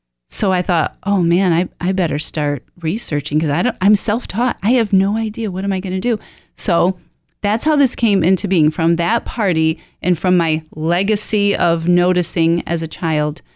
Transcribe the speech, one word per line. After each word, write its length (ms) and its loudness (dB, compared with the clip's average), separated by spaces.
So 220 0
I 120 2
thought, 400 0
"Oh 180 0
man, 320 2
I, 160 0
I 40 0
better 260 -2
start 460 -4
researching 580 -4
'cause 120 0
I 120 0
don't, 200 -2
I'm 120 4
self-taught. 680 -2
I 80 2
have 220 2
no 240 2
idea. 340 -4
What 140 -6
am 100 -2
I 60 -2
gonna 200 -4
do?" 180 -2
So 440 0
that's 220 0
how 120 2
this 180 2
came 300 2
into 240 2
being. 220 2
From 260 0
that 300 -2
party 520 0
and 180 0
from 200 2
my 240 0
legacy 800 0
of 320 0
noticing 800 2
as 140 -2
a 80 -6
child, 540 -2